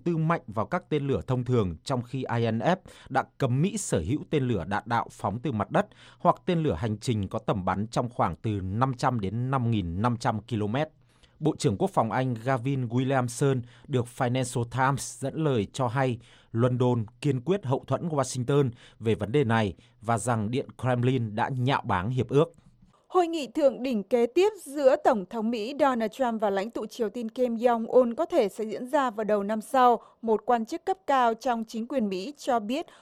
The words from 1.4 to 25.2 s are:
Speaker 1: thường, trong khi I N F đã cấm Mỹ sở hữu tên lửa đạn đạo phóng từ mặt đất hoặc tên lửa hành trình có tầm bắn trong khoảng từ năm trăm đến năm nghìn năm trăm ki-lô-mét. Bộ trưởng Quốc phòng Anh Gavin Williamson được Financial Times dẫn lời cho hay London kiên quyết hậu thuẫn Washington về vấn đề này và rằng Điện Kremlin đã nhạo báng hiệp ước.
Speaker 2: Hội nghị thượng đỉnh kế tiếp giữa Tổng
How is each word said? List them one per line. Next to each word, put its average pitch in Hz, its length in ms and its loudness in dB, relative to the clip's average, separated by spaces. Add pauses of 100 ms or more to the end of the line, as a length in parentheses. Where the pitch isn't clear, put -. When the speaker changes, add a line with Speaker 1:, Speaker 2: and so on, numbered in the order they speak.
Speaker 1:
thường, 110 400 0
trong 127 180 -2
khi 127 220 -8 (120)
I 117 140 2
N 113 80 0
F 156 180 2 (320)
đã 131 160 0 (140)
cấm 131 240 0
Mỹ 202 140 0
sở - 220 -2
hữu 92 220 -2 (100)
tên 135 180 0
lửa 101 160 -2
đạn 101 220 -4
đạo 117 240 -2
phóng 104 320 -4
từ 151 100 -4
mặt 104 180 -2
đất 165 160 0 (320)
hoặc 170 180 2 (100)
tên 170 160 0
lửa 143 120 0
hành 104 240 -4
trình 104 300 -2
có 113 100 -6
tầm 113 260 -4
bắn 95 220 0
trong 123 220 -2
khoảng 104 280 -2
từ 113 140 -4
năm 104 460 -2
trăm 127 240 0
đến 113 300 -4
năm 123 200 0
nghìn 92 320 0
năm 120 140 0
trăm 113 320 -2
ki-lô-mét. 117 400 -2 (520)
Bộ 143 160 0
trưởng 113 220 0
Quốc - 120 0
phòng 113 220 0
Anh 127 220 0 (100)
Gavin 131 440 -2
Williamson 127 720 0 (280)
được 120 180 0 (100)
Financial 123 480 0
Times 127 560 -2
dẫn 135 240 -4
lời 123 280 2
cho 131 160 0
hay 127 300 0 (340)
London 123 520 2 (160)
kiên 131 200 0
quyết 185 240 -2
hậu 127 220 0
thuẫn 139 220 -2
Washington 135 640 0 (300)
về 107 140 0
vấn 101 180 -4
đề 143 120 4
này 110 300 2 (260)
và 113 180 -2
rằng 113 320 -2
Điện 127 160 -4 (120)
Kremlin 120 560 0
đã 110 240 -2
nhạo 127 260 0
báng 101 260 0
hiệp 127 180 -2
ước. 151 240 2 (560)
Speaker 2:
Hội 359 180 4
nghị 330 200 -4
thượng 233 360 2
đỉnh 247 200 -2
kế 240 240 2
tiếp 370 260 4 (120)
giữa 277 400 4
Tổng 220 220 2